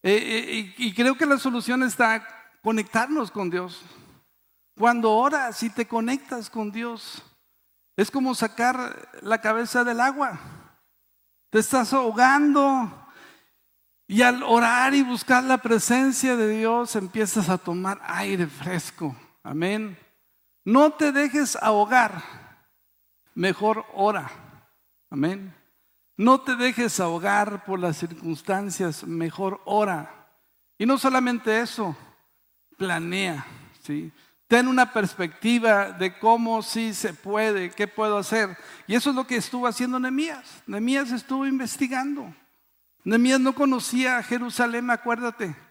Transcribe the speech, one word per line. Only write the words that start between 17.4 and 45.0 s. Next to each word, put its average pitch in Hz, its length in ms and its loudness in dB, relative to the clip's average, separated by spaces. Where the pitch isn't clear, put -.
a 180 100 2
tomar 185 460 -6
aire 180 420 -2
fresco. 156 680 -8
Amén. 190 560 -6
No 285 280 6
te 302 180 0
dejes 277 460 0
ahogar, 214 680 2
mejor 208 600 0
ora. 196 360 0
Amén. 175 440 -4
No 262 240 4
te 262 140 -2
dejes 240 440 -2
ahogar 196 640 -2
por 190 140 -6
las 175 180 -2
circunstancias, 170 1080 -6
mejor 165 600 -6
ora. 196 640 -4
Y 202 80 -4
no 262 140 4
solamente 247 640 2
eso, 214 360 -6
planea, 170 720 -4
¿sí? 156 300 -8
Ten 247 200 6
una 254 260 4
perspectiva 202 1000 2
de 180 260 -4
cómo 226 440 2
sí 220 320 -4
se 190 180 -4
puede, 202 580 -2
qué 208 160 -2
puedo 214 300 0
hacer. 202 400 -2
Y 190 80 -2
eso 247 160 2
es 262 60 -2
lo 254 100 -2
que 247 100 -4
estuvo 247 300 -4
haciendo 247 340 -2
Nehemías. 269 640 -6
Nehemías 240 460 -2
estuvo 262 340 -4
investigando. 262 880 -4
Nehemías 240 360 4
no 262 140 2
conocía 254 600 0
a 233 60 -2
Jerusalén, 240 680 -2
acuérdate. 233 640 -4